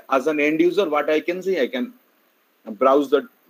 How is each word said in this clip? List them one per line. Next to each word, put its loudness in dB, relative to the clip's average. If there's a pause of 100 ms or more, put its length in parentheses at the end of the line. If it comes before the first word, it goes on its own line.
(120)
as 0
an -2
end 0
user, 2
what -2
I 2
can -6
see, -2
I 0
can -6 (760)
browse 2
the, 0 (220)